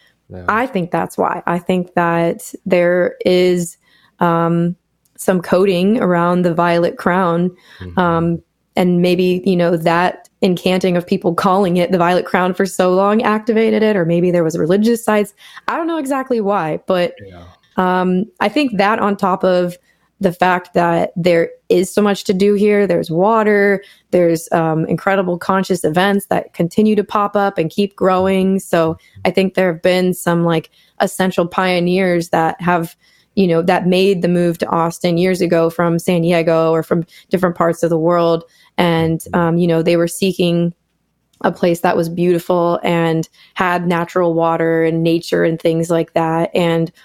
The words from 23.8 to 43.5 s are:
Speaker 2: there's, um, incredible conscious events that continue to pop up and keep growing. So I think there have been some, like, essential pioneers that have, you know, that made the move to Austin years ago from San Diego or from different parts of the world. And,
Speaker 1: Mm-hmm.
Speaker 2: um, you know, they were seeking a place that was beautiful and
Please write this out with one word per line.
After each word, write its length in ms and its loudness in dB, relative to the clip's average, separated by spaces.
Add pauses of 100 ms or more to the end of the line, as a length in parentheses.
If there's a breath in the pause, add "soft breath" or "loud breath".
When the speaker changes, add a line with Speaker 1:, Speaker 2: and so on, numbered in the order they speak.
Speaker 2:
there's, 420 0
um, 340 0
incredible 520 -2
conscious 460 -2
events 440 0
that 260 -4
continue 420 0
to 80 0
pop 320 -2
up 240 0
and 100 -2
keep 260 -6
growing. 640 0
So 380 -2 (280 soft breath)
I 60 0
think 220 0
there 180 0
have 120 -6
been 320 2
some, 280 0
like, 280 -2 (280 soft breath)
essential 480 0
pioneers 840 0
that 300 0
have, 360 -2 (400 soft breath)
you 100 2
know, 160 2
that 240 0
made 380 2
the 40 2
move 300 0
to 120 -4
Austin 500 -2
years 200 0
ago 300 2
from 300 0
San 240 0
Diego 480 2
or 100 0
from 240 -2 (240 loud breath)
different 260 0
parts 280 -2
of 80 0
the 80 0
world. 440 0 (360 soft breath)
And, 400 0
Speaker 1:
Mm-hmm. 160 -6
Speaker 2:
um, 240 0
you 80 2
know, 160 2
they 140 2
were 100 0
seeking 640 -2 (680)
a 100 -2
place 300 -2
that 140 2
was 140 -2
beautiful 720 0
and 480 -2 (240 soft breath)